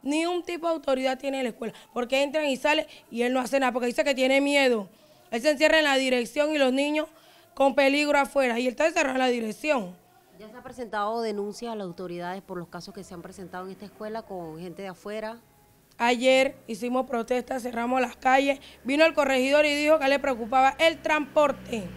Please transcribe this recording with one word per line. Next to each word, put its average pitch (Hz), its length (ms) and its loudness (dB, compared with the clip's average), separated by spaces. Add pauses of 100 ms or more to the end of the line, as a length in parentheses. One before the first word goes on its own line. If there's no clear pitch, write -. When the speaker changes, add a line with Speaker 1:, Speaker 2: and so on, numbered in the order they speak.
Speaker 1:
Ni 302 240 -2
un 349 160 -2
tipo 339 260 -6
de 330 60 2
autoridad 262 440 -2
tiene 269 200 -6
en 262 60 -2
la 233 60 -2
escuela, 220 240 -10 (180)
porque 247 300 0
entran 294 240 -2
y 269 100 0
salen 302 300 0 (240)
y 233 120 -4
él 247 100 0
no 262 80 2
hace 247 180 -2
nada, 254 140 2
porque 247 160 -2
dice 277 160 0
que 277 100 0
tiene 262 260 2
miedo. 269 480 2 (440)
Él 233 100 -4
se 302 80 2
encierra 302 280 4
en 302 60 4
la 277 120 2
dirección 262 580 0
y 302 40 0
los 262 140 4
niños 294 360 0 (440)
con 269 220 2
peligro 285 420 4
afuera, 262 440 2
y 254 60 0
él 254 40 2
está 294 160 0
encerrado 302 300 0
en - 20 0
la 254 80 2
dirección. 226 720 -2 (420)
Speaker 2:
¿Ya 214 100 -18
se 226 80 -20
ha 240 60 -20
presentado 226 580 -6
denuncia 208 520 -6
a - 20 -8
las 208 100 -8
autoridades 175 580 -10
por 180 160 -12
los 165 100 -12
casos 180 260 -16
que 196 80 -16
se 180 100 -18
han 170 100 -16
presentado 180 440 -14
en 190 60 -14
esta 190 140 -18
escuela 214 360 -12
con 170 380 -12
gente 180 220 -14
de 196 60 -10
afuera? 214 520 -12 (580)
Speaker 1:
Ayer 262 560 4 (140)
hicimos 247 380 -4
protestas, 247 580 -4
cerramos 240 360 -2
las 240 160 -2
calles, 269 440 2 (240)
vino 285 200 4
el 320 100 4
corregidor 277 520 4
y 294 80 2
dijo 302 240 4
que 277 80 0
le 277 140 2
preocupaba 262 580 2
el 330 240 4
transporte. 294 960 0